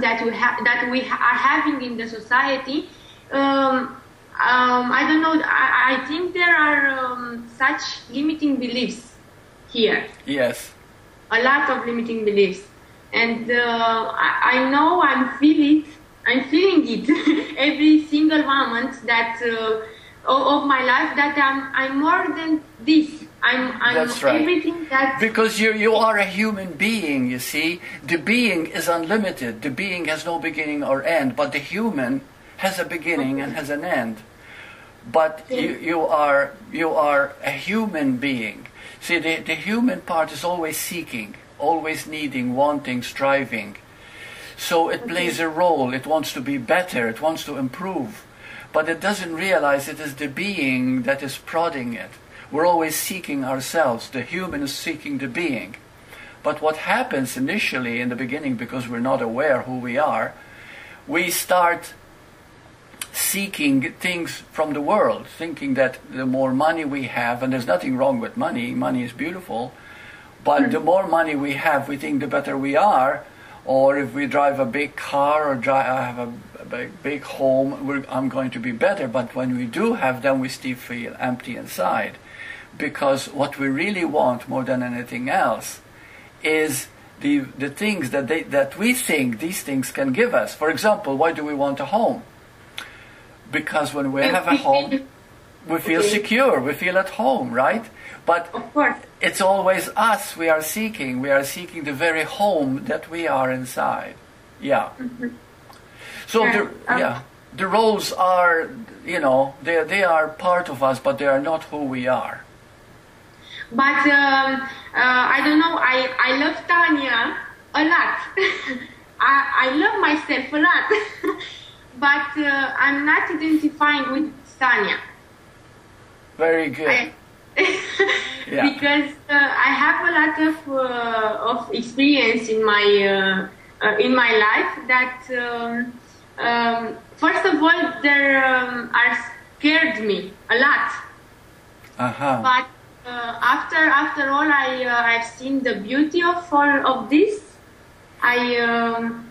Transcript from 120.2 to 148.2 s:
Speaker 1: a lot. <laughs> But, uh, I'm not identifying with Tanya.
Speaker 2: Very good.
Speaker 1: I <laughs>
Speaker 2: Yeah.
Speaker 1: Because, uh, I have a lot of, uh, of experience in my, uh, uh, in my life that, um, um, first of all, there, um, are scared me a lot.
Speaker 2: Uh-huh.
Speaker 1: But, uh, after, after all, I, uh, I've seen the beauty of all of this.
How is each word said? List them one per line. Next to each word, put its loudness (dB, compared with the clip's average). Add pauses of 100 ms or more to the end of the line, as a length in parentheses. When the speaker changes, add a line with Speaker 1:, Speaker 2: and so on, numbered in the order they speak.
Speaker 1:
a 0
lot. 4 (560)
<laughs> -14 (480)
But, 2
uh, 0
I'm 2
not 2
identifying 2
with -2 (260)
Tanya. 2 (1400)
Speaker 2:
Very 2
good. -4
Speaker 1:
I 0 (460)
<laughs> 0 (680)
Speaker 2:
Yeah. 2
Speaker 1:
Because, 2 (180)
uh, 2
I 4 (140)
have 2
a 4
lot 2 (140)
of, -6
uh, -2
of -8
experience 2
in 0
my, 4 (340)
uh, 2
uh, 2
in 4
my 4
life 2
that, 0 (180)
um, -4 (440)
um, 0 (220)
first 2
of 2
all, 2
there, 4
um, 0
are 2 (400)
scared 2
me -2 (180)
a 4
lot. 2 (1080)
Speaker 2:
Uh-huh. 0
Speaker 1:
But, 2 (400)
uh, -8
after, 2
after 2
all, 2
I, 2
uh, 2 (160)
I've -6
seen -4
the 0
beauty 0
of 0
all 4
of 0
this. 4 (800)